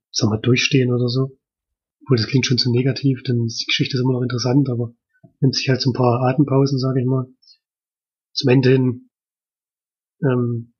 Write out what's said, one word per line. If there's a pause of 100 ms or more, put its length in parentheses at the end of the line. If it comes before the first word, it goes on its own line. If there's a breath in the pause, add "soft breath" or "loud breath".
(120)
sag
mal,
durchstehen
oder
so. (640)
Obwohl,
das
klingt
schon
zu
negativ,
denn
die
Geschichte
ist
immer
noch
interessant,
aber (460)
nimmt
sich
halt
so
ein
paar
Atempausen,
sag
ich
mal. (1040)
Zum
Ende
hin, (1120)
ähm,